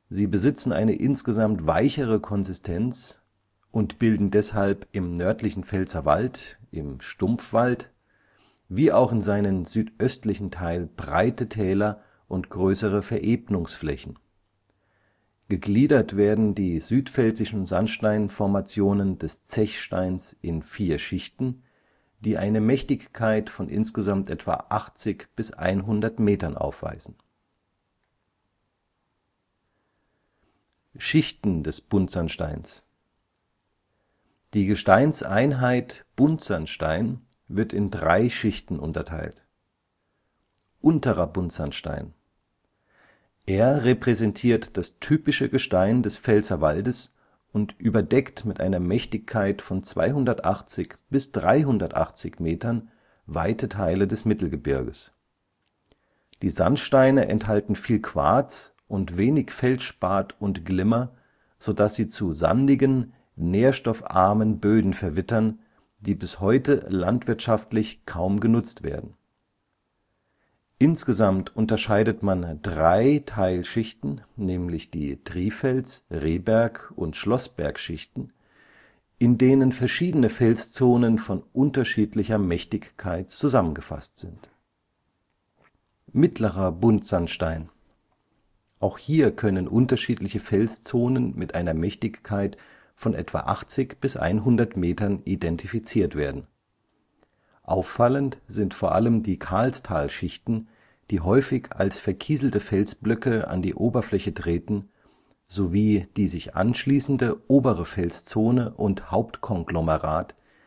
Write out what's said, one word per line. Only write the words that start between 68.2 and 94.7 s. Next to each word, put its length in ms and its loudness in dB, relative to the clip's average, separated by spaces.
genutzt 460 0
werden. 300 -8
Insgesamt 760 2
unterscheidet 720 2
man 360 -2
drei 640 4
Teilschichten, 960 -4
nämlich 560 -4
die 320 -6
Trifels-, 880 -4
Rehberg- 840 0
und 180 -6
Schlossbergschichten, 1200 -6
in 180 6
denen 320 6
verschiedene 580 2
Felszonen 920 4
von 340 -6
unterschiedlicher 840 0
Mächtigkeit 920 -4
zusammengefasst 880 0
sind. 320 -16
Mittlerer 600 2
Buntsandstein. 960 0
Auch 180 -4
hier 320 2
können 380 0
unterschiedliche 720 0
Felszonen 960 0
mit 180 -6
einer 200 -2
Mächtigkeit 800 -4
von 180 -2
etwa 280 -6
achtzig 580 -4
bis 160 -2
einhundert 600 2